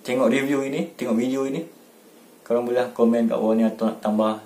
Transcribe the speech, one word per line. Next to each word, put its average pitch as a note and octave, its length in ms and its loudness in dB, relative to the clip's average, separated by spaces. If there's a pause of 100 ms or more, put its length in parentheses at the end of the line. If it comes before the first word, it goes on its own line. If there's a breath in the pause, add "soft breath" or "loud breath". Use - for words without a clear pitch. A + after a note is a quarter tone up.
tengok B2+ 320 0
review C3+ 320 0
ini, D3+ 320 -6
tengok A#2+ 240 -2
video C3 240 0
ini, C#3 160 -4 (800)
korang A#2+ 240 -2
boleh B2 320 0
komen A#2 320 4
kat A#2+ 80 0
bawah A2 160 0
ni A2+ 160 2
atau A2 240 -2
nak - 80 -12
tambah, A2 320 0 (140)